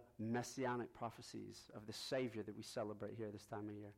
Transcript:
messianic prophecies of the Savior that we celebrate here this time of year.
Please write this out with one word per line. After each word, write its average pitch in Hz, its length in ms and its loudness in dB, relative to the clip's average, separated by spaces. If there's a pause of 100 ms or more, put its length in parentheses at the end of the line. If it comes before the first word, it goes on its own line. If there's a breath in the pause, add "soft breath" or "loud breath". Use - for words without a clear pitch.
(180)
messianic 120 760 4
prophecies 110 800 -4
of 107 100 -8
the 110 60 -2
Savior 120 500 2
that 104 140 -4
we 113 60 -4
celebrate 107 520 0
here 110 160 0
this 101 140 -6
time 104 240 -2
of 104 60 -2
year. 104 240 -6